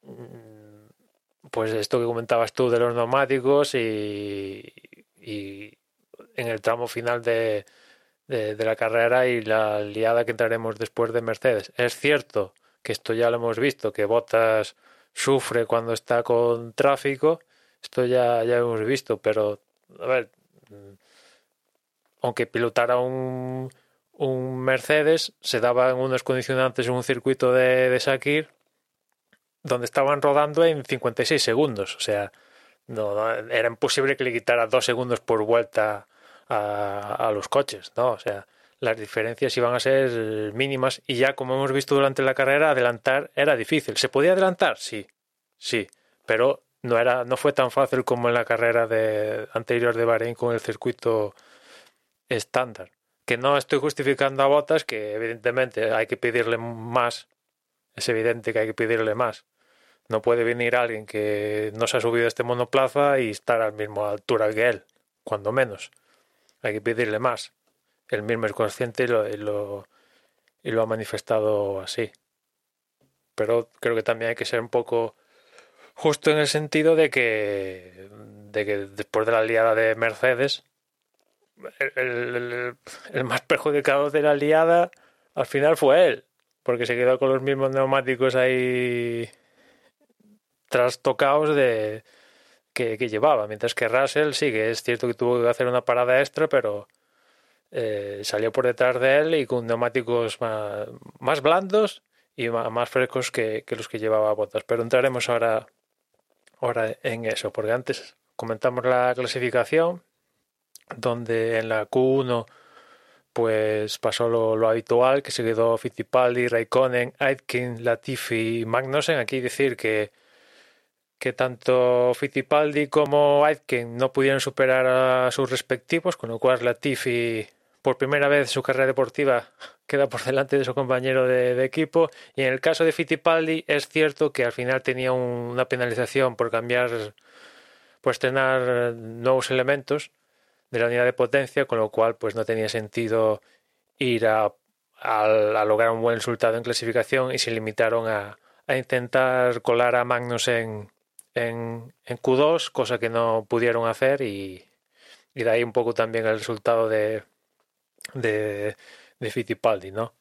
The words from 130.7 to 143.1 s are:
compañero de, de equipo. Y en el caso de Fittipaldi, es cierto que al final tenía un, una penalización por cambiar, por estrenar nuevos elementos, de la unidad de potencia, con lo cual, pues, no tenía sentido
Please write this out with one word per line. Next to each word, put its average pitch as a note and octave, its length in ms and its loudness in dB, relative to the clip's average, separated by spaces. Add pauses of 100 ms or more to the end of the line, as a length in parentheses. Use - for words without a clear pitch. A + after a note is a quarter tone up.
compañero C3 540 0
de, B2+ 260 2
de C3 120 2
equipo. D#3+ 440 0 (260)
Y C3+ 60 -4
en C3 120 2
el C3 80 -4
caso E3 240 2
de D#3+ 60 4
Fittipaldi, D#3+ 760 0
es D3 200 0
cierto D#3 440 0
que B2+ 140 0
al A#2+ 60 -2
final B2+ 300 -2
tenía B2+ 300 -2
un, A#2+ 400 -2
una B2 140 0
penalización B2 720 0
por A#2 120 0
cambiar, A#2 640 -2 (880)
por C3 100 2
estrenar B2+ 840 0
nuevos A#2 560 0
elementos, C#3 600 0 (600)
de A#2+ 80 -2
la A#2 80 2
unidad A#2+ 180 2
de B2 80 2
potencia, C3 520 0
con A#2 140 -2
lo G#2+ 100 2
cual, A2+ 260 2
pues, A2 200 -6
no A2+ 100 -2
tenía A2 240 -2
sentido A2 720 -2 (580)